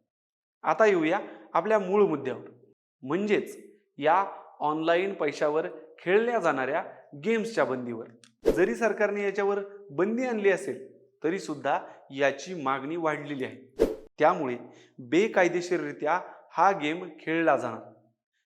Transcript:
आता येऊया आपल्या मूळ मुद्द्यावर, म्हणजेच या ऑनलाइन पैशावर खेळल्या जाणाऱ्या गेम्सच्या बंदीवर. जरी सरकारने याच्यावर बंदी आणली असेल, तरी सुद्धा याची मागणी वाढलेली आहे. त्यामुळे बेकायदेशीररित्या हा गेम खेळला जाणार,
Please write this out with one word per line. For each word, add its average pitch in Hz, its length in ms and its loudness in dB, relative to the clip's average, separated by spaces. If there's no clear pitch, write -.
आता 170 240 4
येऊया 180 340 4
आपल्या 208 260 2
मूळ 196 280 4
मुद्द्यावर, 131 440 -4
म्हणजेच 170 560 0
या 165 260 4
ऑनलाइन 165 540 0
पैशावर 156 520 -2
खेळल्या 226 400 2
जाणाऱ्या 151 460 0
गेम्सच्या 202 400 0
बंदीवर. 120 420 -4
जरी 196 200 2
सरकारने 208 500 0
याच्यावर 202 340 0
बंदी 208 340 0
आणली 214 260 2
असेल, 143 420 -4
तरी 180 140 -2
सुद्धा 147 420 -4
याची 139 520 -2
मागणी 135 340 -2
वाढलेली 147 480 -4
आहे. - 420 -4
त्यामुळे 151 380 2
बेकायदेशीररित्या 165 1200 0
हा 180 180 6
गेम 170 380 -2
खेळला 160 360 2
जाणार, 113 360 -6